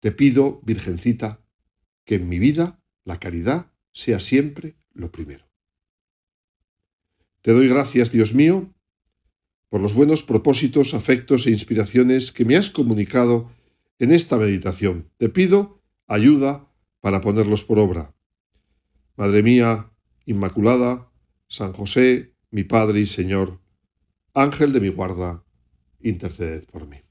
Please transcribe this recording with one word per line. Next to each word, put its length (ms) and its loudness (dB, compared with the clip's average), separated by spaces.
Te 100 -2
pido, 540 2
Virgencita, 760 -6
que 120 -2
en 120 -4
mi 120 -4
vida 420 0
la 160 -12
caridad 500 -6
sea 260 -4
siempre 560 -2
lo 180 -14
primero. 360 -18
Te 100 2
doy 160 6
gracias, 440 0
Dios 220 2
mío, 380 2
por 100 -2
los 140 -2
buenos 280 2
propósitos, 720 0
afectos 520 0
e 40 0
inspiraciones 840 0
que 120 -2
me 120 2
has 140 0
comunicado 800 -2
en 140 2
esta 240 2
meditación. 800 -2
Te 120 -2
pido 520 0
ayuda 640 2
para 200 -2
ponerlos 440 0
por 140 0
obra. 360 -2
Madre 260 2
mía 480 2
Inmaculada, 840 0
San 240 -10
José, 600 0
mi 120 -6
Padre 380 0
y 60 0
Señor, 540 -4
Ángel 380 0
de 80 2
mi 80 -2
guarda, 560 -8
interceded 680 -8
por 200 -18
mí. 120 -20